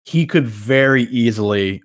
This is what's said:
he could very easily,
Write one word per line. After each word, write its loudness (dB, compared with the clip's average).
he 0
could 0
very 0
easily, -2